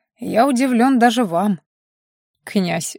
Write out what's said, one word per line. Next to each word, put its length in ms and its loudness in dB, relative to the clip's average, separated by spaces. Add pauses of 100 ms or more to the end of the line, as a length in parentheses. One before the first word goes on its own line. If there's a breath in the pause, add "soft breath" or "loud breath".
(180)
"Я 300 0
удивлен 520 2
даже 260 2
вам". 340 -2 (880)
"Князь 540 -4